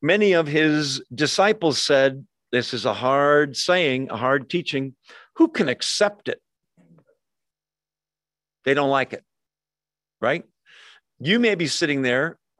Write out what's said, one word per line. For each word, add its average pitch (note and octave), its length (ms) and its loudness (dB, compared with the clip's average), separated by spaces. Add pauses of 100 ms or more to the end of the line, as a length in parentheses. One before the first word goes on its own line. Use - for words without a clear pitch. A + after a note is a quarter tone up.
many G3 340 2
of E3 120 2
his D3+ 560 0 (100)
disciples E3 680 0
said, C3+ 440 2 (260)
"This B2 220 -2
is A2+ 100 -6
a A2+ 100 0
hard C#3 640 2
saying, C#3 540 0
a A2 60 -6
hard B2+ 320 -2
teaching. C3+ 460 -6 (420)
Who E4 120 4
can F3+ 200 -2
accept - 600 -2
it?" - 120 -6 (2250)
They C3+ 100 2
don't C#3+ 160 2
like C3+ 220 0
it, - 120 -12 (960)
right? C#3 240 -2 (720)
You F3 220 0
may A3+ 140 2
be E3+ 120 -2
sitting C#3+ 360 -2
there C3 360 -2 (220)